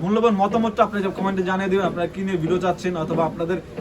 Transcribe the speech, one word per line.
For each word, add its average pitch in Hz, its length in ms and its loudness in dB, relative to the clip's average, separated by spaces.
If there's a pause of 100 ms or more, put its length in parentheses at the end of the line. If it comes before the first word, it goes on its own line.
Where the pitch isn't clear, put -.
মূল্যবান 214 320 4
মতামতটা 220 500 2
আপনারা 202 260 -2
কমেন্টে 190 340 0
জানিয়ে 185 260 0
দিবেন, 190 160 2
আপনারা 170 220 -2
কি 180 140 -6
নিয়ে 190 160 -2
ভিডিও 165 200 0
চাচ্ছেন, 180 400 -2
অথবা 160 280 0
আপনাদের 165 320 -2 (240)